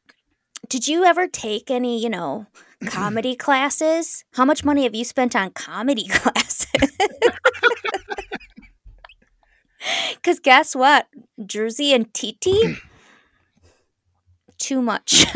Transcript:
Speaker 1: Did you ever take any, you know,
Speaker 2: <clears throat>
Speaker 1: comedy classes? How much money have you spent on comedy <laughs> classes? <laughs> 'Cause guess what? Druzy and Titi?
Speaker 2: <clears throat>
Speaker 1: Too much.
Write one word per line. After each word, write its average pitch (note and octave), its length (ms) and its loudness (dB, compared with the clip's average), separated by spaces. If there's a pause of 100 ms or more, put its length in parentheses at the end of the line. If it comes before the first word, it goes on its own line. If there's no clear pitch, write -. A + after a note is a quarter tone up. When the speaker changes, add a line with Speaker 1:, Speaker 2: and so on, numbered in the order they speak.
(680)
Speaker 1:
Did B3+ 200 -4
you E4 180 2
ever F4+ 220 4
take A3 420 -6
any, B3 320 -2
you A#3 80 -2
know, F3+ 380 -4 (180)
Speaker 2:
<clears throat> - 220 -16
Speaker 1:
comedy A3 480 -4
classes? D4 1000 0
How B3+ 120 2
much D4+ 200 2
money C#4+ 180 4
have A3+ 120 -2
you A3+ 100 -4
spent B3 300 0
on F#3+ 160 0
comedy G#3 560 -4
<laughs> - 20 -10
classes? - 640 -2
<laughs> - 240 0 (3250)
'Cause F4 160 0
guess C#4 360 4
what? C4+ 320 4 (320)
Druzy A3+ 540 -2
and A#3 200 0
Titi? G4+ 680 0
Speaker 2:
<clears throat> - 1800 -20
Speaker 1:
Too C4 240 -2
much. - 440 2 (100)